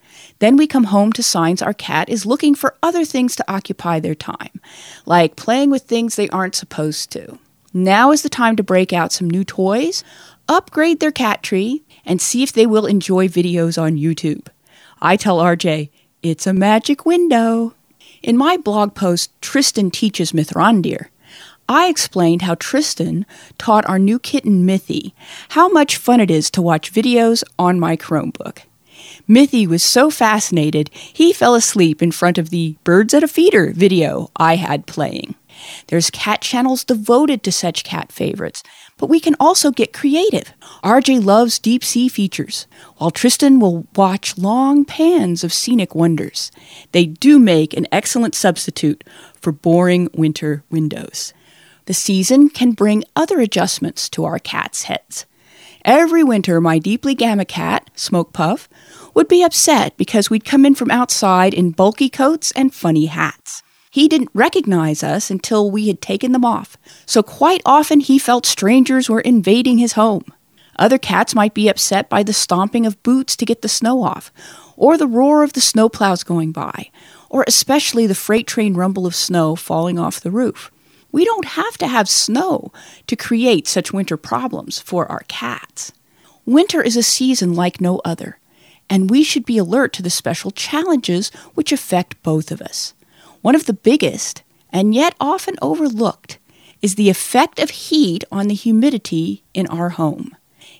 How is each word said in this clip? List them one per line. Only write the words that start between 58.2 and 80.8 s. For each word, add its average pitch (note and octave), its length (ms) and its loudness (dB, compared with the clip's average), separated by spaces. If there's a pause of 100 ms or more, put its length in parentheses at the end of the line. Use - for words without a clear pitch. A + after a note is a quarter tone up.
Puff, F3 340 -4 (460)
would - 160 2
be F4+ 120 6
upset D#4 540 2
because G3+ 340 -2
we'd A3 140 -2
come C#4 220 4
in C#4 100 6
from A#3 160 -2
outside G3 640 2
in F3+ 180 0
bulky A3 380 2
coats D4+ 420 -2
and C4+ 220 0
funny D#3+ 320 0
hats. - 580 -8 (260)
He C#4+ 200 2
didn't D#4 240 0
recognize F#3+ 680 0
us D3+ 300 -4
until G#3 400 -2
we G#3+ 160 -2
had F#3+ 140 -2
taken B3 320 -2
them B3+ 100 2
off, G#3+ 320 -2 (300)
so G#3+ 180 2
quite E4+ 420 0
often D4 360 4
he C4+ 180 4
felt A#3+ 260 0
strangers B3+ 640 2
were A3 120 0
invading A#3+ 560 2
his A#3 160 2
home. G#3+ 320 0 (520)
Other A#3 200 4
cats G#3 360 -2
might G#3+ 200 2
be G#3 160 2
upset - 400 -2
by G#3 120 0
the G#3 120 -2
stomping G#3 520 0
of G#3 160 -4
boots C4 360 0
to A#3+ 80 -4
get A#3 160 -2
the A3+ 80 -6
snow A#3+ 340 -2
off, - 300 -6 (420)
or D4+ 220 4
the D4+ 100 0
roar C#4 340 4
of D4 120 0
the B3+ 80 -2
snowplows G#3+ 640 0
going D#3+ 260 -2
by, - 400 -10 (380)
or C4+ 180 0
especially B3 580 0
the G3 80 0
freight A3 320 -2
train G#3+ 280 -2
rumble F#3 340 -2
of E3+ 80 -6
snow E3 400 -2
falling E3+ 420 -4
off D#3+ 220 -6
the F3 120 -8
roof. A#3 380 -4 (400)